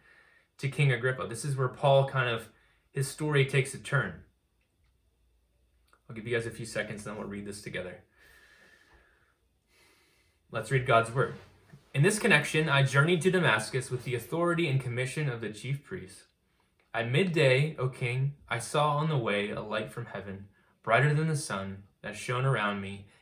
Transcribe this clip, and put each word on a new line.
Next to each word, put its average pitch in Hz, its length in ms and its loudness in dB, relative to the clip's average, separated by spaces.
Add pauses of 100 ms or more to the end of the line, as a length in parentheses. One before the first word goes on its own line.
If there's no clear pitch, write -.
(580)
to 135 100 -4
King 139 240 4
Agrippa. 127 360 -2
This 117 160 -8
is 139 120 -2
where 131 120 0
Paul 139 400 4
kind 127 200 0
of, 113 200 -4 (420)
his 135 160 -2
story 147 380 2
takes 135 300 0
a 98 40 -12
turn. 104 440 -4 (1900)
I'll 113 80 -12
give 110 100 -10
you 120 80 -2
guys 113 120 -2
a 113 40 -6
few 113 160 -10
seconds, 104 380 -8
then 104 120 -10
we'll 104 120 -10
read 101 180 -10
this 98 160 -12
together. 90 400 -12 (2500)
Let's 110 200 -6
read 131 160 2
God's 117 280 4
word. 120 200 0 (580)
"In 139 100 4
this 208 160 6
connection, 156 500 2
I 139 140 4
journeyed 147 400 4
to 185 80 4
Damascus 131 600 0
with 123 140 -6
the 123 100 -4
authority 170 540 -2
and 135 120 2
commission 131 480 -4
of 117 120 -6
the 107 100 -6
chief 131 340 -8
priests. 92 400 -14 (680)
At 117 180 -4
midday, 151 680 2
O 127 100 -2
king, 131 460 -2 (140)
I 117 100 -4
saw 151 380 0
on 156 120 0
the 147 100 0
way 104 320 0
a - 100 -6
light 107 320 -6
from 120 140 -10
heaven, 98 400 -12 (360)
brighter 127 300 6
than 156 140 2
the 156 100 0
sun, 98 460 -6 (200)
that 104 140 -10
shone 127 280 -4
around 104 360 0
me 98 260 -10 (160)